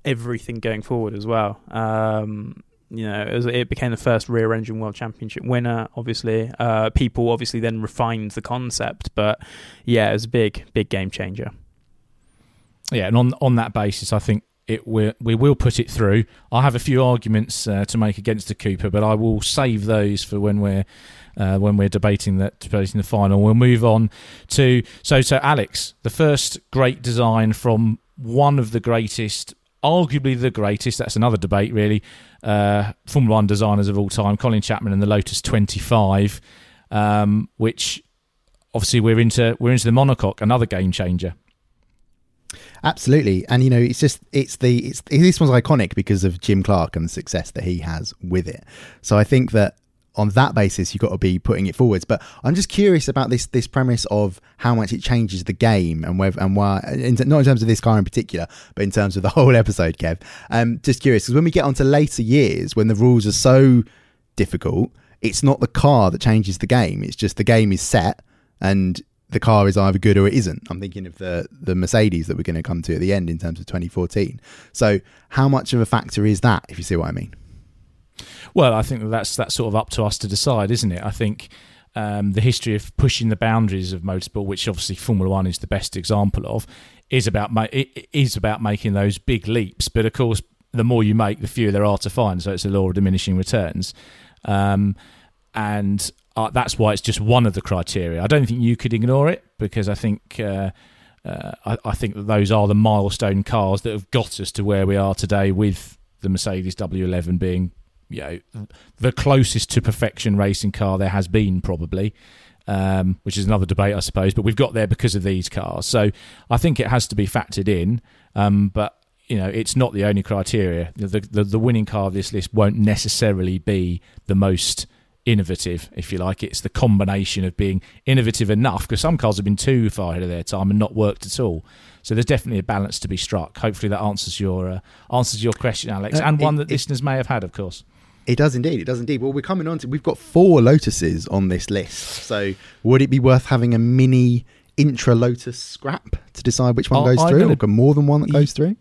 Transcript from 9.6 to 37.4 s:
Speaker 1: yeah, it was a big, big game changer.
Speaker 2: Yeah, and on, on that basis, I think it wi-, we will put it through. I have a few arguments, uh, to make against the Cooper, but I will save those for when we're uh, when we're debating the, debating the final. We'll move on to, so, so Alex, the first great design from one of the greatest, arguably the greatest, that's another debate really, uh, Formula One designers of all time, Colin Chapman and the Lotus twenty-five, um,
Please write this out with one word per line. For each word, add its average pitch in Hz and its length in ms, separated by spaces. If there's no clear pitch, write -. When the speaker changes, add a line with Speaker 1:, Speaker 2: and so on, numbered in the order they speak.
Speaker 1:
yeah, 110 280
it - 20
was 110 120
a 117 40
big, 113 340
big 107 160
game 95 200
changer. 98 400
Speaker 2:
Yeah, 101 160
and 113 100
on, 127 240
on 131 140
that 113 180
basis, 104 400
I 104 60
think 104 240
it 110 180
wi-, 110 340
we 113 140
will 135 220
put - 240
it 117 100
through. 107 360
I 117 100
have 135 140
a 120 40
few 131 240
arguments, 113 640
uh, 101 180
to - 120
make 107 220
against 107 280
the 104 80
Cooper, 98 360
but 104 120
I 110 120
will 110 260
save 113 440
those 104 380
for 101 160
when 104 220
we're 98 240
uh, 95 200
when 104 200
we're 98 120
debating 98 480
the, 98 220
debating 101 400
the 95 80
final. 101 340
We'll 110 120
move 120 300
on 113 260
to, 127 340
so, 135 180
so 131 200
Alex, - 520
the 117 60
first - 500
great 131 300
design 113 520
from 113 460
one 139 420
of 110 120
the 117 80
greatest, 113 720
arguably 135 560
the 123 120
greatest, 104 460
that's - 180
another 110 220
debate 98 360
really, 107 280
uh, 104 500
Formula 117 300
One 104 120
designers 104 400
of 101 100
all 101 120
time, 104 280
Colin 110 240
Chapman 104 320
and 98 80
the 101 60
Lotus 104 340
twenty-five, 101 1000
um, 104 640